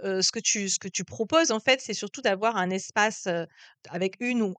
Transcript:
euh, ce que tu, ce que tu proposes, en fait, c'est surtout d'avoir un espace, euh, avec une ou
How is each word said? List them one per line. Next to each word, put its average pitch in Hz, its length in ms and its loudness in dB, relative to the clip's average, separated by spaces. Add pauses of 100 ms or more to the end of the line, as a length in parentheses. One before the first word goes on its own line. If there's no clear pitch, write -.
euh, 190 180 2
ce - 80 4
que - 80 -6
tu, 202 300 0
ce 180 100 0
que 202 100 -8
tu 180 160 -4
proposes, 285 460 2
en 220 100 0
fait, 262 200 4
c'est 220 140 -6
surtout 208 280 -8
d'avoir 214 340 2
un 180 140 2
espace, 208 560 0
euh, 170 180 0 (460)
avec 185 300 -2
une 240 200 0
ou 196 180 0